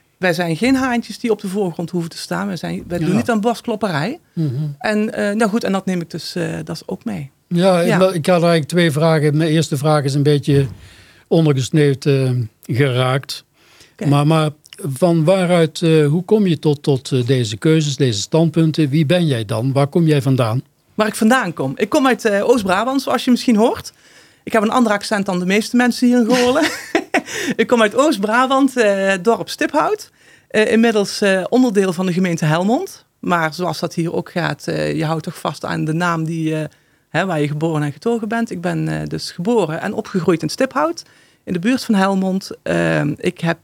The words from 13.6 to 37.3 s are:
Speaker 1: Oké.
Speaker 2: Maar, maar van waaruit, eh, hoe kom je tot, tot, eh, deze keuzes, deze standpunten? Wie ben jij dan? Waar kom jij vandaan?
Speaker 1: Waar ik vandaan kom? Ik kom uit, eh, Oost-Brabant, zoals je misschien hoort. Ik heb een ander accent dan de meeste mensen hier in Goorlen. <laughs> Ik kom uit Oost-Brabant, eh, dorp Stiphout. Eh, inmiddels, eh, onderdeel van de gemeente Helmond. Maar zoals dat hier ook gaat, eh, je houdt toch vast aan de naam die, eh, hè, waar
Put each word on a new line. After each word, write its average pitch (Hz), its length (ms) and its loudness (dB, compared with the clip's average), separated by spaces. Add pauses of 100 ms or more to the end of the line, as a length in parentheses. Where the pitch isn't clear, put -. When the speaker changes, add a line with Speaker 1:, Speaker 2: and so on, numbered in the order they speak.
Speaker 1:
Oké. - 160 -4
Speaker 2:
Maar, 143 180 4
maar 156 240 2 (440)
van 170 300 2
waaruit, 175 580 2
eh, 160 240 4
hoe 170 180 0
kom 214 220 2
je 165 120 2
tot, 147 240 0
tot, 135 300 0
eh, 123 140 0
deze 117 300 0
keuzes, 156 400 2
deze 120 240 0
standpunten? 160 680 2
Wie 147 180 2
ben 175 200 2
jij 120 180 0
dan? 113 280 -2
Waar 139 140 2
kom 165 200 0
jij 147 160 4
vandaan? 123 400 0 (320)
Speaker 1:
Waar 214 120 0
ik 214 80 -4
vandaan 220 380 2
kom? 139 240 -4
Ik 208 120 -2
kom 277 180 2
uit, 247 180 0
eh, 202 240 2
Oost-Brabant, 233 540 0
zoals 240 220 -4
je 262 60 0
misschien 233 260 2
hoort. 247 360 0 (500)
Ik - 100 -6
heb 220 100 2
een 220 80 0
ander 240 220 2
accent 202 340 -2
dan 180 120 -2
de 180 80 -4
meeste 208 300 0
mensen 247 300 2
hier 247 140 4
in 233 140 2
Goorlen. 254 360 2
<laughs> - 60 -8 (800)
Ik 226 100 0
kom 233 160 2
uit 208 140 2
Oost-Brabant, 262 800 2
eh, 196 360 2 (100)
dorp 202 260 0
Stiphout. 311 640 -2 (380)
Eh, 214 240 2
inmiddels, 220 480 2
eh, 190 280 2
onderdeel 208 440 2
van 180 140 -2
de 185 60 -2
gemeente 170 320 0
Helmond. 190 600 0 (140)
Maar 165 360 -2
zoals 165 240 -4
dat 175 160 -6
hier 170 200 -2
ook - 160 -6
gaat, 156 360 -4
eh, 151 300 -2
je 156 80 -2
houdt 156 180 -4
toch - 160 -12
vast - 260 -6
aan 165 200 -4
de 156 80 -4
naam 165 320 -2
die, 160 320 -4
eh, 156 80 -4 (440)
hè, 170 180 -2
waar 165 140 -2